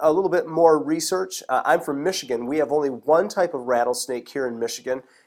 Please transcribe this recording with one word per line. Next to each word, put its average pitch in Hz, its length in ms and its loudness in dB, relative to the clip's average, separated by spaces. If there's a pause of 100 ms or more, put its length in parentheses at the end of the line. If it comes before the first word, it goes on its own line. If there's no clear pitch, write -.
a 156 100 4
little 185 180 2
bit 165 160 0
more 160 320 6
research. 160 720 -4
Uh, 127 160 0
I'm 165 160 4
from 143 240 -6
Michigan. 127 440 -4
We 143 100 -2
have 143 160 0
only 147 160 2
one 156 400 2
type 180 240 -2
of 135 80 -6
rattlesnake 123 640 -2
here 135 180 -4
in 117 140 -6
Michigan, 127 440 -6 (240)